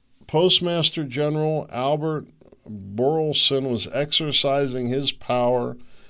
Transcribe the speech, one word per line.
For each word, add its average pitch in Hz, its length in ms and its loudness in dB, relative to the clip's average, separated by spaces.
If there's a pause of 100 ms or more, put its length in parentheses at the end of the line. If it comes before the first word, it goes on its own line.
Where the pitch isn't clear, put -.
(280)
Postmaster 170 760 2
General 151 680 -2
Albert 147 580 -2 (380)
Burleson 135 1040 0
was 110 220 -2
exercising 139 920 0
his 127 260 -2
power 123 640 0 (340)